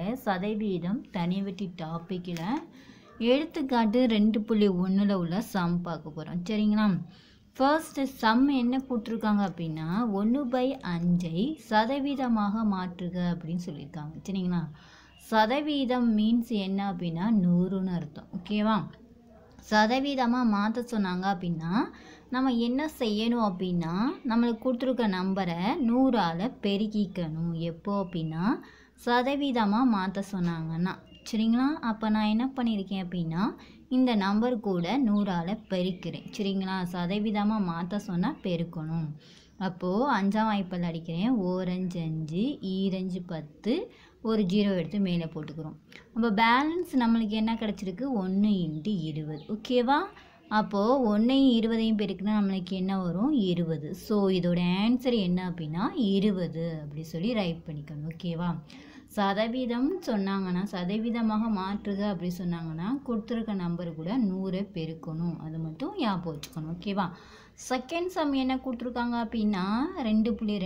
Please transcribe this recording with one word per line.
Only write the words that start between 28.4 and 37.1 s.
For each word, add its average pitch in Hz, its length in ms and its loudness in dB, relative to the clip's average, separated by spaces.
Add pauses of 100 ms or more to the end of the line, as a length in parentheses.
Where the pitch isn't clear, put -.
சதவீதமா 240 760 2 (120)
மாத்த 190 380 -2
சொன்னாங்கன்னா. 170 640 -2 (360)
சரிங்களா? 233 380 2 (220)
அப்ப 220 260 -2
நான் 214 180 2
என்ன 240 220 2
பண்ணியிருக்கேன் 202 500 -2
அப்படின்னா, 175 380 -2 (460)
இந்த 254 260 4
நம்பர் 214 440 2
கூட 185 380 0
நூறால 202 600 2 (120)
பெருக்கிறேன். 180 580 -4 (100)
சரிங்களா? 190 400 -2 (160)
சதவீதமா 208 640 0 (100)